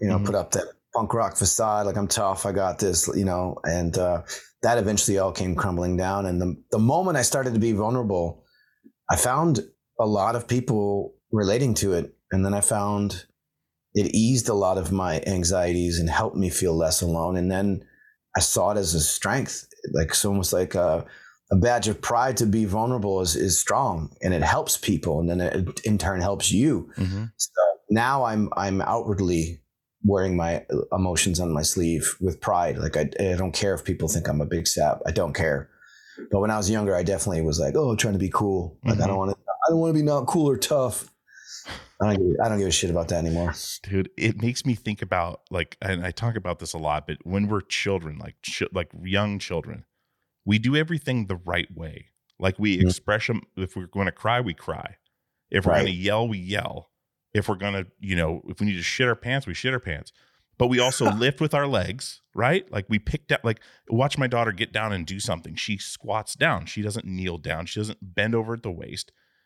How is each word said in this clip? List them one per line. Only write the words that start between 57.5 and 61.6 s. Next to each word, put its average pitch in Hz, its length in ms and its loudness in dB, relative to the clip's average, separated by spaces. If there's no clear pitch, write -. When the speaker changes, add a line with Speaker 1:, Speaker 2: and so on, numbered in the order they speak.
Speaker 2:
gonna, 98 280 -2
you 95 160 -2
know, 85 320 0
if 87 120 -10
we 101 60 0
need 101 100 0
to 85 60 -6
shit 127 240 0
our 120 100 4
pants, 131 300 -4
we 92 80 -6
shit 127 200 -4
our 123 60 -4
pants. 80 320 -8
But 123 120 4
we 123 120 2
also 127 240 2
Speaker 1:
<laughs> 110 80 4
Speaker 2:
lift 120 280 0
with 156 120 0
our 143 140 2